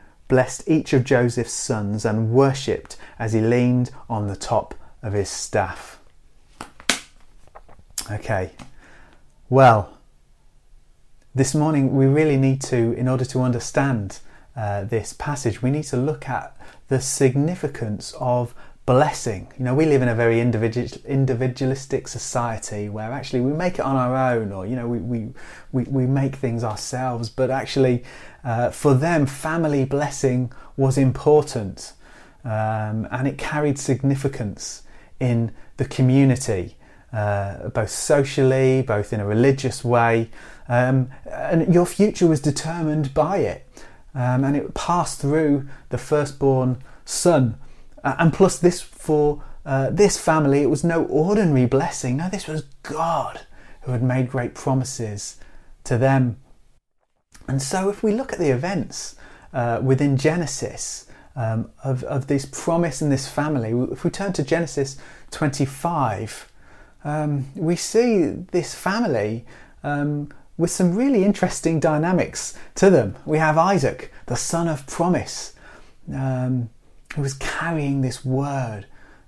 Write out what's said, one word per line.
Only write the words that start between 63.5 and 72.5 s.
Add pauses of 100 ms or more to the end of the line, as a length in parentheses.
w-,
if
we
turn
to
Genesis (320)
twenty-five, (520)
um,
we
see
this
family, (380)
um, (300)
with
some
really
interesting
dynamics (160)